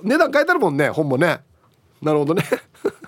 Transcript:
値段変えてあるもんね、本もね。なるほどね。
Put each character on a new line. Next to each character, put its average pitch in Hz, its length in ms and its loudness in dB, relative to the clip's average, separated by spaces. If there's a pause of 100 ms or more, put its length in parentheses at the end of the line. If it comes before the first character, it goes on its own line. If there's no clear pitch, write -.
値 233 160 0
段 330 140 2
変 277 100 2
え 311 40 0
て 349 60 2
あ 349 40 2
る 349 40 -2
も 190 120 0
ん 139 60 -4
ね、 143 120 2
本 147 180 -2
も 131 100 0
ね。 156 240 0 (600)
な 151 120 0
る 151 60 2
ほ 147 60 0
ど 151 80 0
ね。 190 100 -2 (640)